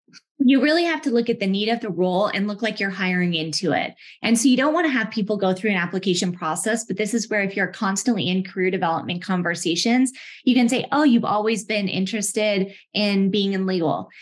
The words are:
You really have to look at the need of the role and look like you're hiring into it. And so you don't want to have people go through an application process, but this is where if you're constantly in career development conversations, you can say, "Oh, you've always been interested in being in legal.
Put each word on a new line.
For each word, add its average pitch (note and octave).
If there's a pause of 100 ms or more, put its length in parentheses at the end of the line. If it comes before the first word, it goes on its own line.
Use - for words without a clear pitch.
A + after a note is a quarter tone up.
(420)
You C4
really D#4+
have D#4+
to C#4
look A#3
at A#3
the G3+
need G3+
of A3+
the A3
role F#3
and G#3
look G#3
like G#3+
you're G3
hiring F3+
into D#3+
it. - (280)
And A3+
so C#4
you B3+
don't C#4+
want E4
to D4+
have A3
people G#3
go F#3+
through G3+
an F#3+
application F3+
process, F3
but F#3+
this G#3
is A3+
where G#3
if G3
you're G3
constantly G3+
in F#3
career F#3
development F3
conversations, F3+ (320)
you B3
can B3
say, A#3
"Oh, D4
you've A#3+
always G#3+
been G#3
interested G3+ (200)
in G3
being G3
in F#3+
legal. F3+ (140)